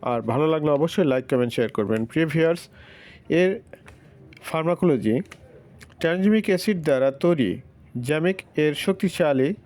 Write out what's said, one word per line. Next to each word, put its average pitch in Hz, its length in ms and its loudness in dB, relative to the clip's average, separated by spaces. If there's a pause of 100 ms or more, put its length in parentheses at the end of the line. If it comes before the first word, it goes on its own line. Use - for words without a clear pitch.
আর 120 180 -2
ভালো 117 280 0
লাগলে 156 220 0
অবশ্যই 165 340 0
লাইক, 131 260 0
কমেন্ট, 123 240 0
শেয়ার 113 160 0
করবেন। 110 360 -2
প্রিয় 160 200 0
ভিউয়ার্স, 160 420 0 (600)
এর 185 320 2 (840)
ফার্মাকোলজি, 160 760 0 (800)
ট্রানএক্সামিক 190 460 2
অ্যাসিড 185 360 0
দ্বারা 135 280 2
তৈরি 135 500 0 (400)
জ্যামিক 156 420 -2 (140)
এর 151 180 2
শক্তিশালী 160 800 0 (120)